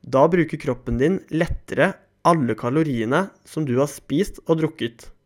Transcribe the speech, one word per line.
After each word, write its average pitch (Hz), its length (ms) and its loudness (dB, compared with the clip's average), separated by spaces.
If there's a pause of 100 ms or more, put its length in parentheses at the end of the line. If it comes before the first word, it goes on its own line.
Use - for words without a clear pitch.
Da 135 280 4
bruker 165 320 0
kroppen 120 400 -4
din 170 180 2 (100)
lettere 165 640 -2 (320)
alle 156 320 4
kaloriene 135 720 0 (180)
som 156 200 -6
du 123 140 0
har 147 100 2
spist - 560 -4
og 165 160 0
drukket. 151 460 -6 (180)